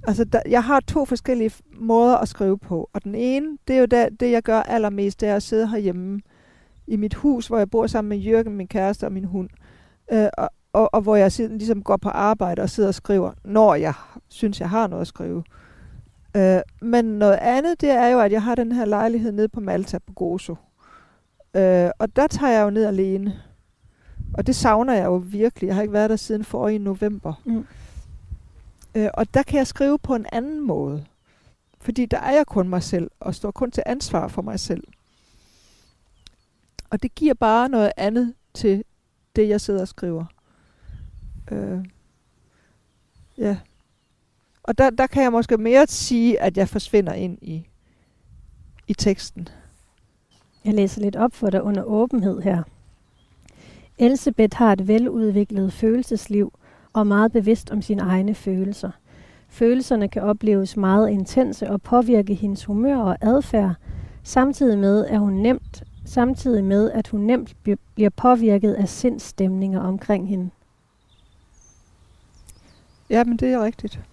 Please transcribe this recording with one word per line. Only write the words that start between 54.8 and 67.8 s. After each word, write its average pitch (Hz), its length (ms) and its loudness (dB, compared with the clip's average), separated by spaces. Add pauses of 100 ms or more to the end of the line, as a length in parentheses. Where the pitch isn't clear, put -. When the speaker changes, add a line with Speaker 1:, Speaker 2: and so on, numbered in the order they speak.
Speaker 2:
veludviklet 208 840 0
følelsesliv 220 800 -2 (400)
og 220 60 0
er 214 40 4
meget 208 280 4
bevidst 226 380 0
om 208 120 -4
sine 196 200 -4
egne 190 340 0
følelser. 190 560 -6 (560)
Følelserne 240 600 0
kan 196 160 -6
opleves 202 540 0
meget 202 320 4
intense 208 600 -2
og 202 120 -2
påvirke 220 520 2
hendes 196 320 -4
humør 240 320 0
og 190 240 0
adfærd, 214 520 2 (500)
samtidig 254 560 2
med, 202 260 2
at 208 140 0
hun 202 140 0
nemt, 226 500 -2 (220)
samtidig 247 580 0
med, 202 280 2
at 220 160 -2
hun 208 140 -4
nemt 233 420 0
bl-, 208 100 0 (220)